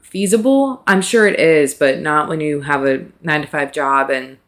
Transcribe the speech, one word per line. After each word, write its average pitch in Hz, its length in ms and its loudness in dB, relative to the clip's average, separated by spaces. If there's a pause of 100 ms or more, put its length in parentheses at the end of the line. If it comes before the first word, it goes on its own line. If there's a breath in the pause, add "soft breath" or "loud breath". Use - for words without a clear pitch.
feasible. 247 840 0
I'm 190 160 2
sure 214 240 2
it - 120 0
is, 151 360 2
but 135 240 0
not 151 280 -2
when 156 140 -6
you 147 200 -4
have 139 220 -2
a 135 220 0 (160)
nine-to-five 151 500 -4
job 135 380 0
and 131 380 -6